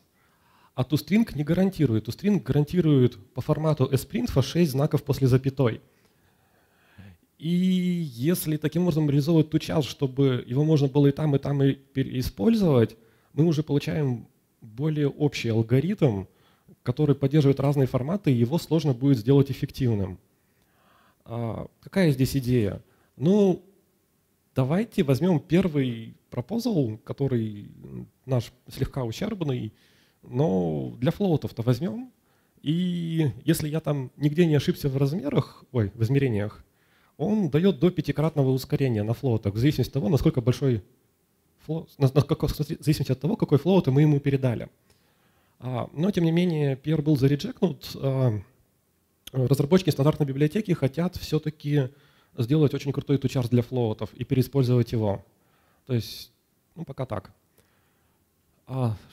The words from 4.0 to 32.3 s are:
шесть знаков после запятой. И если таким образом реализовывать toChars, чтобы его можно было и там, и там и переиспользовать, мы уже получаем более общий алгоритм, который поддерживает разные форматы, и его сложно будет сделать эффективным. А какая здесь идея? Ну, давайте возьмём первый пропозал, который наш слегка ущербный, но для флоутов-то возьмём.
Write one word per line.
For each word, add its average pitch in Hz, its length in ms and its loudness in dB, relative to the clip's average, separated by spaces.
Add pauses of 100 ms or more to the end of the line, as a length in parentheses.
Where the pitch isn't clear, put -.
шесть 165 300 2
знаков 139 320 0
после 135 240 0
запятой. 127 540 2 (1600)
И 147 120 -6
если 175 1080 0
таким 156 260 -2
образом 156 260 2
реализовывать 151 400 2
toChars, 160 380 -2
чтобы 131 580 0
его 131 180 0
можно 151 240 4
было 143 200 4
и 139 40 4
там, 147 240 0
и 143 40 2
там 139 240 -2
и 139 100 4
переиспользовать, 135 1200 0 (360)
мы 147 120 2
уже 156 180 2
получаем 143 640 -4 (340)
более 143 460 -2
общий 139 420 -2
алгоритм, 117 760 0 (580)
который 143 320 2
поддерживает 139 440 2
разные 139 280 2
форматы, 147 440 -2
и 127 40 4
его 120 240 2
сложно 151 340 0
будет 135 240 2
сделать 135 320 4
эффективным. 110 680 -4 (1080)
А 117 420 -8 (140)
какая 180 300 2
здесь 127 260 0
идея? 117 460 0 (340)
Ну, 190 460 2 (880)
давайте 170 500 0
возьмём 143 360 2
первый 135 760 -2 (140)
пропозал, 147 720 -2
который 117 680 -4 (560)
наш 127 260 -4 (140)
слегка - 360 -6
ущербный, 135 720 -6 (480)
но 151 800 -2
для 131 120 0
флоутов-то 160 520 -2
возьмём. 190 480 -2 (500)